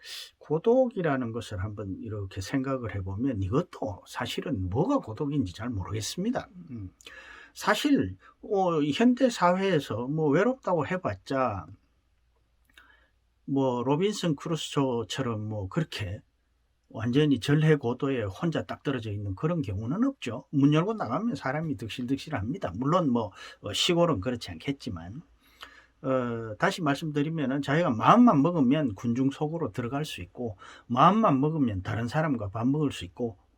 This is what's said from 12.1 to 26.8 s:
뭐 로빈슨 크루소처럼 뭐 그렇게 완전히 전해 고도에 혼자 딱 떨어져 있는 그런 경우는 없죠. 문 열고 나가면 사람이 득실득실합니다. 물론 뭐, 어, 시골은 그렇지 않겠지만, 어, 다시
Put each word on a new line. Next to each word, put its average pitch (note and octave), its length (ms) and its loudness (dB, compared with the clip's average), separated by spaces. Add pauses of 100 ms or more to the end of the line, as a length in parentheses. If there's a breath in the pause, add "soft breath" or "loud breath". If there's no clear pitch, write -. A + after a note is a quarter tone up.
뭐 C3 380 2
로빈슨 E3 520 0
크루소처럼 A#2+ 1120 -2
뭐 G#2+ 200 -6
그렇게 G2+ 540 -6 (720)
완전히 B2 460 2
전해 D#3 360 4
고도에 B2 480 0
혼자 B2+ 400 -2
딱 - 200 -10
떨어져 A#2 280 -4
있는 G2+ 240 -6
그런 D#3+ 260 -2
경우는 A2+ 420 -2
없죠. C4+ 480 -4
문 D3 220 6
열고 F3 200 2
나가면 A3+ 420 -2
사람이 D3+ 420 -4
득실득실합니다. A#2+ 1000 -4
물론 D3 340 2
뭐, A#2 220 2 (300 loud breath)
어, G2+ 120 -6
시골은 E3+ 460 4
그렇지 B2 320 -4
않겠지만, A#2 720 -8 (800 loud breath)
어, A#2+ 540 -2
다시 F#3+ 240 0